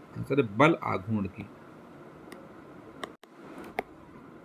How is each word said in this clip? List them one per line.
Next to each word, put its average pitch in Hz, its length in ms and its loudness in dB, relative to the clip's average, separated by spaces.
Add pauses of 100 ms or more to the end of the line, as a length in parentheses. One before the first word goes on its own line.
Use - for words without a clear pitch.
(180)
आंसर 135 240 4
है 104 160 4
बल 156 260 10
आघूर्ण 104 440 2
की। 101 180 -8 (3000)